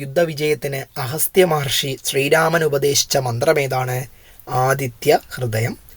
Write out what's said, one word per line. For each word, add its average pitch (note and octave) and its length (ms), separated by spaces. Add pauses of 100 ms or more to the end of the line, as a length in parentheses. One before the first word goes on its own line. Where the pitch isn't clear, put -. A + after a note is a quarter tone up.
യുദ്ധവിജയത്തിന് D3 800 (220)
അഗസ്ത്യ D3+ 480
മഹർഷി C#3 400 (160)
ശ്രീരാമൻ D#3+ 600
ഉപദേശിച്ച C#3+ 480 (100)
മന്ത്രം C#3+ 380
ഏതാണ്? B2+ 320 (680)
ആദിത്യ C3+ 480 (240)
ഹൃദയം. A2+ 400 (220)